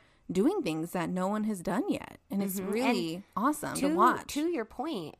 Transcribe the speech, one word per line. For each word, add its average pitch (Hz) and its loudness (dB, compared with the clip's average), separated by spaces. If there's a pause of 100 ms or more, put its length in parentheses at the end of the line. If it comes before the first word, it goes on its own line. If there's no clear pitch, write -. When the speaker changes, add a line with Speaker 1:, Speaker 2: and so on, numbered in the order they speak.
(300)
Speaker 1:
doing 277 4
things 156 -2
that 170 -2
no 185 0
one 214 0
has 208 -2
done 196 0
yet. - -6 (120)
And 196 0
it's 196 -2
Speaker 2:
Mm-hmm. 190 -2
And 202 -2
Speaker 1:
really 202 0 (140)
awesome 233 0
to 277 2
Speaker 2:
to, 311 2
Speaker 1:
watch. - 4
Speaker 2:
to 294 0
your 320 -2
point 247 -6